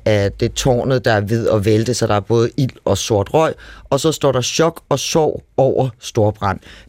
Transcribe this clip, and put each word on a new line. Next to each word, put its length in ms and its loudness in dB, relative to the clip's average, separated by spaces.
af 260 2
det 220 -4
tårnet, 520 0
der 60 4
er 100 2
ved 280 -2
at 160 0
vælte, 280 2
så 140 0
der 80 0
er 40 0
både 380 0
ild 140 0
og 120 2
sort 360 -2
røg. 200 2
Og 100 0
så 120 0
står 200 0
der 100 -2
chok 480 -2
og 100 0
sorg 440 -2
over 320 0
storbrand. 600 -2